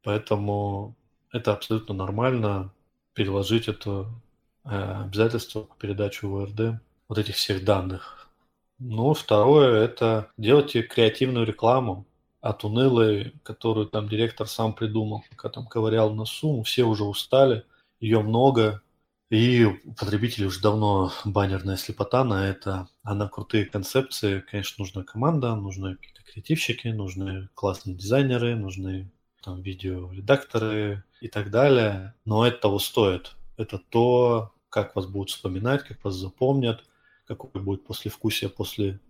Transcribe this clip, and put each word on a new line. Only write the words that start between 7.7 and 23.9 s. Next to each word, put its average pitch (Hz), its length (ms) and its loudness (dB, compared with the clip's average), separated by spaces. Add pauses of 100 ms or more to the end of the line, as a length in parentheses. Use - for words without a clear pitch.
Ну, 123 340 0
второе, 123 680 6
это 113 540 0
делайте 131 440 4
креативную 117 640 2
рекламу 110 600 2 (360)
от 110 220 -6
унылой, 113 680 4 (100)
которую 110 440 -2
там 107 200 -4
директор 110 400 -2
сам 110 260 -2
придумал, 107 560 -4
пока - 200 -12
там 117 180 -12
ковырял 110 460 2
носу, 113 500 -4
все 123 200 2
уже 110 200 2
устали, 113 600 2 (340)
её 113 220 4
много, 110 600 4 (480)
и 117 360 6
у 101 280 -2
потребителей 104 520 -2
уже 92 160 -4
давно 104 500 2 (140)
баннерная 95 520 -2
слепота - 460 -2
на 98 240 0
это. 95 400 -6 (140)
А 104 140 -6
на 101 120 -2
крутые 104 380 -2
концепции, 101 760 -2